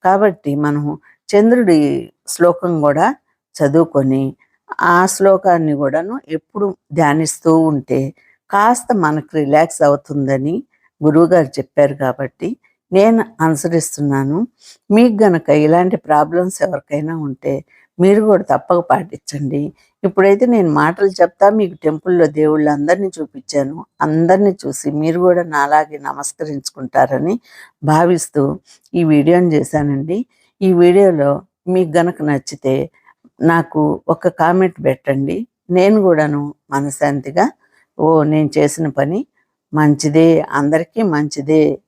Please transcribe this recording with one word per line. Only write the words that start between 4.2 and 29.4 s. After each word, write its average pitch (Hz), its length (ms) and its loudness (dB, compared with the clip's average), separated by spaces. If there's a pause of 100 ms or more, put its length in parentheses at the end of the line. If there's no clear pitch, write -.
ఆ 175 240 2
శ్లోకాన్ని 185 680 2
కూడాను 156 540 -4
ఎప్పుడు 185 500 -8 (160)
ధ్యానిస్తూ 160 640 0
ఉంటే 139 560 -2 (380)
కాస్త 233 440 0
మనకు 151 380 -2
రిలాక్స్ 151 480 0
అవుతుందని 143 840 -2 (400)
గురువుగారు 160 420 4
చెప్పారు 143 480 -2
కాబట్టి 139 640 -6 (340)
నేను 214 340 4 (160)
అనుసరిస్తున్నాను. 151 1040 -2 (440)
మీకు 220 320 2
గనక 170 260 0
ఇలాంటి 160 480 2
ప్రాబ్లమ్స్ 156 640 -2
ఎవరికైనా 156 560 -6
ఉంటే 139 480 -8 (340)
మీరు 196 220 4
కూడా 214 220 2
తప్పక 175 360 0
పాటించండి. 147 920 -4 (300)
ఇప్పుడైతే 196 420 2
నేను 220 240 2
మాటలు 160 380 0
చెప్తా, 190 420 2
మీకు 202 340 -2
టెంపుల్లో 160 420 0
దేవుళ్ళందరినీ 151 840 0 (120)
చూపించాను. 143 640 -6 (160)
అందరినీ 175 540 2 (120)
చూసి 143 240 -6
మీరు 156 280 -2
కూడా 180 240 2
నాలాగే 151 540 -2
నమస్కరించుకుంటారని 139 1400 -6 (440)
భావిస్తూ 151 760 0 (340)
ఈ 175 100 0
వీడియోని 160 500 2